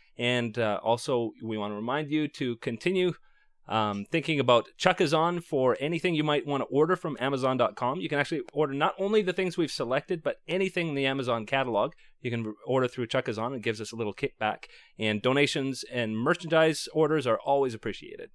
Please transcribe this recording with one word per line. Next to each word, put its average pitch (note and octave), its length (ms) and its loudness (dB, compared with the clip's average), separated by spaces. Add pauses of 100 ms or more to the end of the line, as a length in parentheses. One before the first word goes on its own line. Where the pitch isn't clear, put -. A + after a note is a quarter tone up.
(180)
And, A#2+ 400 0
uh, G#2+ 240 2
also, A#2 480 0 (120)
we A2 140 -4
wanna G#2 200 -4
remind C3+ 340 -4
you D3+ 180 0
to B2 280 -6
continue, F3+ 560 -2 (560)
um, G#2 420 0
thinking D#3+ 300 0
about B2 360 6
Chuck F#3 240 4
is D#3 140 2
On E3+ 260 2
for C3 400 2
anything E3 340 -2
you D3+ 100 0
might D3 220 0
wanna C#3 180 0
order D#3 320 4
from - 240 -6
Amazon C3 360 0
dot A#2 200 2
com. C3 240 -2
You E3 80 -4
can C#3+ 100 -2
actually D3 240 -2 (100)
order C#3+ 220 0
not D3+ 240 0
only G#3 240 2
the F3+ 100 0
things F#3 240 -2
we've E3 140 0
selected, C#3+ 520 -2
but C3 140 -2 (120)
anything F#3 400 -2
in D3 60 -4
the C#3 120 0
Amazon B2 400 -2
catalog. B2 460 0 (300)
You B2 80 -6
can A2+ 240 -4 (120)
order C3 220 2
through A#2+ 200 -6
Chuck C3 200 -2
is G#2+ 100 -4
On. A#2+ 160 -4
It A#2 80 -8
gives A2+ 180 -2
us G#2+ 120 -10
a A#2 40 -12
little A2 180 -4
kickback. - 500 -4 (340)
And G#2+ 240 0
donations C3+ 720 2
and A2+ 260 -2
merchandise D#3+ 720 2
orders D#3 340 2
are A2+ 120 4
always C#3 360 2
appreciated. - 600 -10